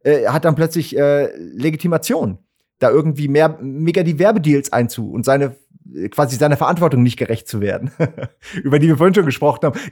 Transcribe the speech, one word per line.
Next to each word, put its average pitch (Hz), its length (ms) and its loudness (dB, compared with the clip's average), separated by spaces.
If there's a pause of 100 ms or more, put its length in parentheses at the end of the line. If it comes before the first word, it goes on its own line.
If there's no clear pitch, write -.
äh, 135 260 2
hat 147 180 -2
dann 151 100 2
plötzlich, 160 400 -2
äh, 143 320 2 (100)
Legitimation, 135 960 -4 (440)
da 123 100 4
irgendwie 147 380 0
mehr, 156 340 2
mega 156 400 -2
die 160 160 -2
Werbedeals 156 560 2
einzu- 117 380 -2
und 113 140 -6
seine, 135 280 2 (400)
äh, 87 140 -8
quasi 131 280 -2
seiner 147 200 2
Verantwortung 156 460 2
nicht 123 160 0
gerecht 113 280 -4
zu 107 140 -6
werden, 101 300 -4 (340)
<laughs> - 380 -14
über 143 160 2
die 151 100 4
wir 156 80 4
vorhin 175 180 4
schon 185 120 4
gesprochen 143 400 0
haben, 147 120 -2 (140)